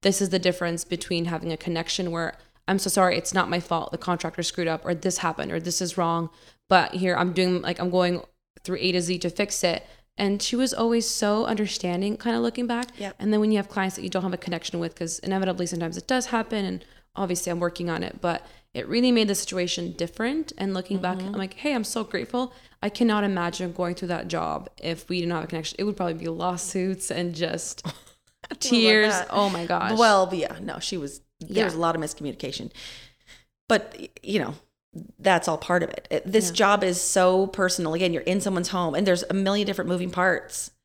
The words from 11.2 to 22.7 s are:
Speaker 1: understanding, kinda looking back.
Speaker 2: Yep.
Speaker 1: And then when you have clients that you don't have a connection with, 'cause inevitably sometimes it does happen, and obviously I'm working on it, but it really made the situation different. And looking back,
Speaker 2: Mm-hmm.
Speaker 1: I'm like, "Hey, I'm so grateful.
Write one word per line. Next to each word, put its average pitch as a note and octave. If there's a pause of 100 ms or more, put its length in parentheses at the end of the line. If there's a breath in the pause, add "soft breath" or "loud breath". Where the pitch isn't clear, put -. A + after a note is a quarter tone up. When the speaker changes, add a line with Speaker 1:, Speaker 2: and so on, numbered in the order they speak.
Speaker 1:
understanding, G3+
kinda A#3
looking A#3
back. A#3+ (100)
Speaker 2:
Yep. G3
Speaker 1:
And G#3+
then G#3+
when G#3+
you G#3+
have G3
clients F#3+
that -
you F#3+
don't F#3
have F#3
a F3+
connection E3+
with, E3
'cause -
inevitably F#3
sometimes E3+
it F3+
does B3+
happen, A3
and F#3 (320 soft breath)
obviously F3+
I'm E3+
working F3
on E3
it, -
but - (280 loud breath)
it -
really B3
made A3+
the G3
situation F3
different. B3
And G3
looking F#3+
back, F#3
Speaker 2:
Mm-hmm. F#3
Speaker 1:
I'm G3+
like, F#3+
"Hey, D4
I'm A#3
so A3
grateful. B3 (280 loud breath)